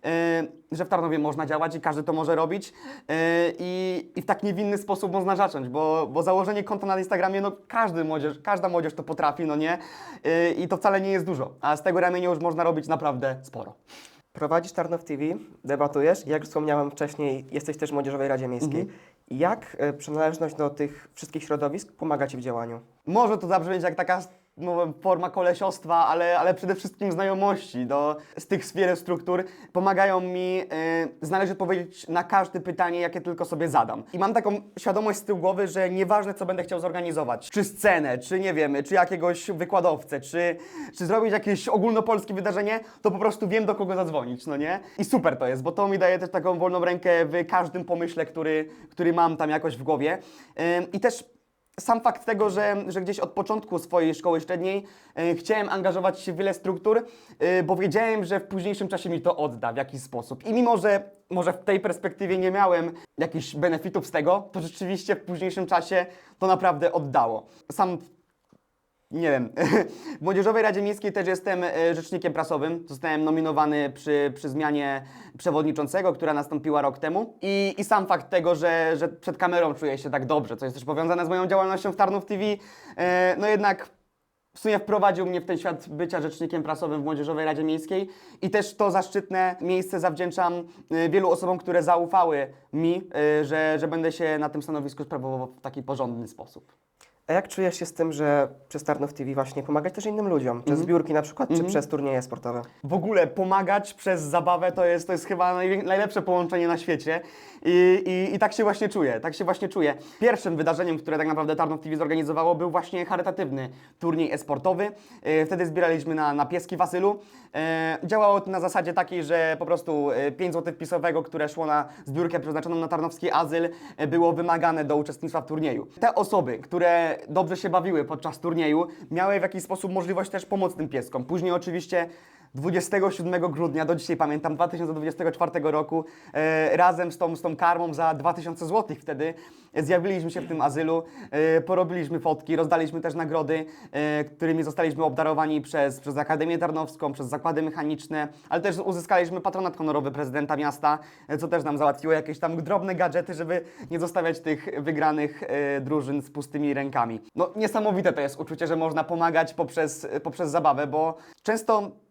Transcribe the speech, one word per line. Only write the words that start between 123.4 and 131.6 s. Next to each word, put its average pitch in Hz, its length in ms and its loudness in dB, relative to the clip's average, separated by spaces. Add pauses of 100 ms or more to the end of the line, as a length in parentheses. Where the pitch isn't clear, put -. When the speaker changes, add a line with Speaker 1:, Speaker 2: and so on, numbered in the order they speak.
Speaker 1:
e, 151 100 -2
było 170 260 4
wymagane 165 520 2
do 143 120 0
uczestnictwa 151 440 -4
w 120 60 -14
turnieju. 151 400 -2 (140)
Te 240 140 4
osoby, 175 440 2
które 170 720 2
dobrze 175 280 0
się 185 140 -4
bawiły 170 340 2
podczas 151 360 -8
turnieju, 170 460 2 (240)
miały 190 280 2
w 170 40 2
jakiś 185 200 -4
sposób 185 300 -6
możliwość 185 380 -2
też 185 160 -6
pomóc 185 300 0
tym 151 120 -4
pieskom. 127 360 -4
Później 175 280 0
oczywiście 175 560 -2 (460)